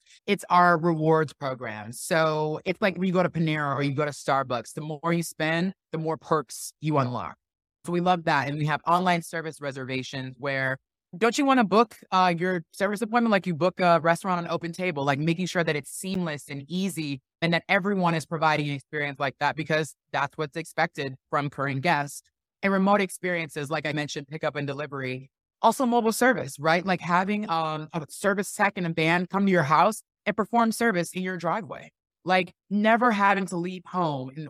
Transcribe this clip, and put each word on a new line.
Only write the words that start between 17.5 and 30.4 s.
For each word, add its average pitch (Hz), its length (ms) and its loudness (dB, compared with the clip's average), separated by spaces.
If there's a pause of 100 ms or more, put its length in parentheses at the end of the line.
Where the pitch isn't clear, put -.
that 165 160 0
everyone 185 460 0
is 160 100 -2
providing 151 460 0
an 143 40 -4
experience 143 460 -8
like 139 180 -2
that 139 160 0
because 156 400 -2 (180)
that's 139 260 -4
what's 156 180 -8
expected 156 600 -4 (120)
from 147 220 -2
current 135 320 -4
guests. 147 400 0 (400)
And 196 120 2
remote 196 260 4
experiences, 165 720 -4
like 156 160 -2
I 151 80 -2
mentioned, 147 340 -6
pickup 156 260 -6
and 143 120 -4
delivery, 135 640 -8 (320)
also 226 240 4
mobile 233 260 2
service, 214 480 2
right? 160 240 2
Like 185 160 0
having, 196 480 0
um, 156 460 -4
a 156 160 -4
service 196 420 -2
tech 202 240 0
and 180 100 -2
a 165 60 -2
van 165 320 2
come 196 220 0
to 196 40 4
your 175 120 4
house 160 400 4 (240)
and 208 100 -2
perform 226 340 2